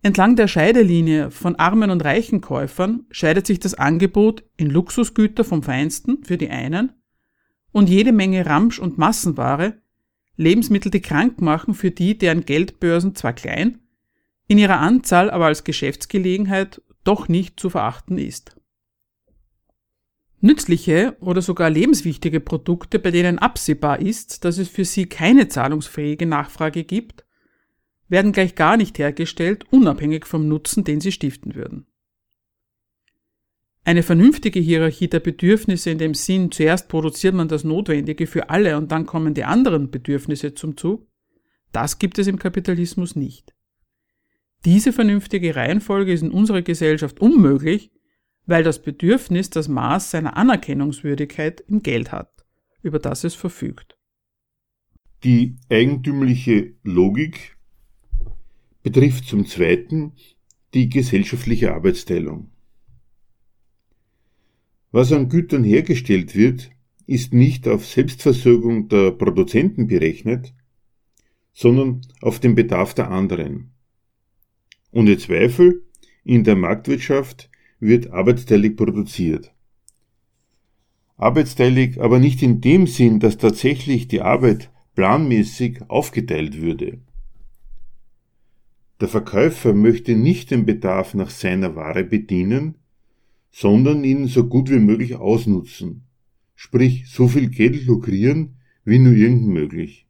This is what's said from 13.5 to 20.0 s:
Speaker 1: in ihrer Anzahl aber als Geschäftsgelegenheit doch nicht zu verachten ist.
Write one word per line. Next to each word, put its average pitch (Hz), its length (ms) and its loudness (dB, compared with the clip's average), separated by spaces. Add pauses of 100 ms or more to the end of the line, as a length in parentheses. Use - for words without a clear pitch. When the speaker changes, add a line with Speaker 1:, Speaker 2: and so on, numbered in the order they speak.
Speaker 1:
in 208 120 6
ihrer 190 200 4
Anzahl 185 500 2
aber 170 180 0
als 151 160 0
Geschäftsgelegenheit 190 1200 -4 (220)
doch 202 240 0
nicht 175 320 -2
zu 185 100 -4
verachten 135 480 -6
ist. - 380 -12 (1800)